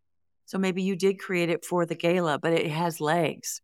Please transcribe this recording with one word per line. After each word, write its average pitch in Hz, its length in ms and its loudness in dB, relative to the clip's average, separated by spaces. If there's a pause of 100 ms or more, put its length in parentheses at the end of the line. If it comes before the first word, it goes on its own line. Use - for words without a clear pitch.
(460)
So - 120 -8
maybe 190 260 0
you 196 120 0
did 190 240 2
create 175 300 0
it 170 160 -2
for 175 200 0
the 165 100 -4
gala, 170 440 2
but 165 140 2
it 165 180 2
has 165 300 -2
legs, 156 640 0